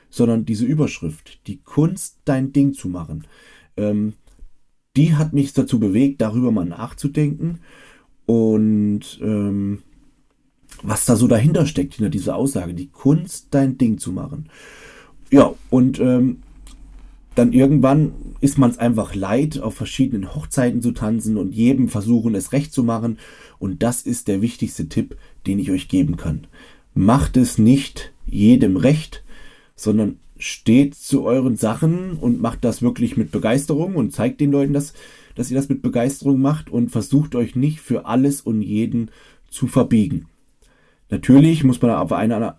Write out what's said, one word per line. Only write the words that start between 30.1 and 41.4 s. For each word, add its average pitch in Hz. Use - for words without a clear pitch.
steht 139
zu -
euren 123
Sachen 165
und 120
macht 113
das 113
wirklich 120
mit 110
Begeisterung 151
und 131
zeigt 127
den 143
Leuten, 139
dass, 143
dass 123
ihr 127
das 139
mit -
Begeisterung 131
macht 147
und 120
versucht 135
euch 117
nicht 151
für -
alles 135
und 110
jeden 110
zu -
verbiegen. 107
Natürlich 147